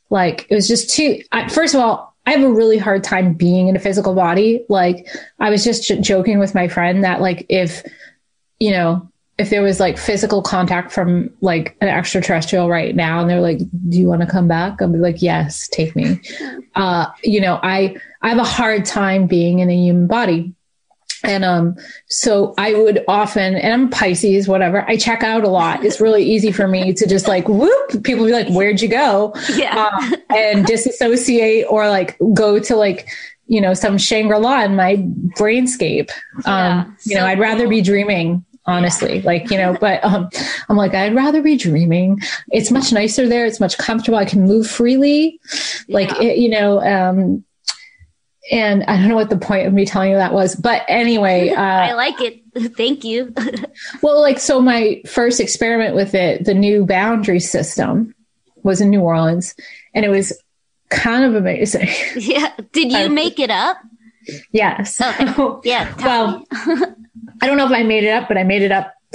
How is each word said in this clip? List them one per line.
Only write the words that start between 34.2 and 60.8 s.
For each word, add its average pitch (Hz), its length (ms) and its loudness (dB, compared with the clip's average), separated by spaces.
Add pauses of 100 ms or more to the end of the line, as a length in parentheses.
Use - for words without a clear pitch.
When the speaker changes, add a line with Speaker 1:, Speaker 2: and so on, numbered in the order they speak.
Speaker 1:
in 196 140 0
my 190 200 2 (400)
brainscape. 220 760 0 (260)
Um, 262 100 -10
Speaker 2:
Yeah, 180 380 0 (200)
Speaker 1:
you 208 120 -4
know, 185 60 0
Speaker 2:
so 185 40 2
Speaker 1:
I'd 190 140 0
rather 226 240 0
Speaker 2:
cool. 214 60 0
Speaker 1:
be 220 120 2
dreaming, 180 640 0 (200)
honestly, 175 540 -2
Speaker 2:
Yeah. 190 80 -6
Speaker 1:
like, 175 240 -2
you 196 80 0
know, 180 200 0
but, 202 260 0
um, 185 260 0 (380)
I'm 208 80 2
like, 196 180 2
"I'd 202 220 0
rather 294 260 2
be 302 140 4
dreaming. 175 640 2 (320)
It's 214 180 -2
much 262 220 0
nicer 220 360 0
there. 233 160 2
It's 220 160 -4
much 190 160 0
comfortable. 226 420 -2
I 196 60 2
can 196 220 2
move 220 220 4
freely." 285 680 2 (500)
Like, 196 240 0
Speaker 2:
Yeah. 233 160 0
Speaker 1:
it, - 100 0
you 240 100 2
know, 202 320 2
um, 190 640 0 (1080)
and 208 320 2
I 202 120 0
don't 190 120 4
know 226 80 2
what 214 140 0
the 196 60 0
point 190 300 -2
of 196 60 2
me 196 140 4
telling 196 240 0
you 196 60 4
that 190 160 2
was, 190 220 0
but 226 340 0
anyway, 202 640 2
Speaker 2:
<laughs> 381 60 0
Speaker 1:
uh, - 40 -2
Speaker 2:
I 190 340 2
like 247 260 -2
it. 226 200 -4 (140)
<laughs> 233 220 -6
Thank 254 280 -2
you. 226 280 -4 (360)
<laughs> - 340 -12
Speaker 1:
well, 294 180 4
like, 277 180 4
so 269 220 0
my 233 460 2
first 240 340 0
experiment 226 560 -2
with 196 180 -2
it, 180 300 0
the 202 100 0
new 202 300 2
boundary 196 560 0
system, - 720 -4 (480)
was 190 180 0
in 202 100 4
New 202 100 4
Orleans, 165 540 0 (400)
and 214 100 0
it 202 60 0
was 196 220 0 (580)